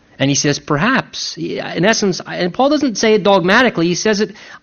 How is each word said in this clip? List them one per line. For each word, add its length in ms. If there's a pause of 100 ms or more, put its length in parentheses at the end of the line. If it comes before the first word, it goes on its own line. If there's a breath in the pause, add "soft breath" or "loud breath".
(180 soft breath)
And 140
he 40
says, 220
"Perhaps," 800
in 480
essence, 400
and 260
Paul 180
doesn't 280
say 160
it 80
dogmatically, 640
he 80
says 260
it, 140 (280 loud breath)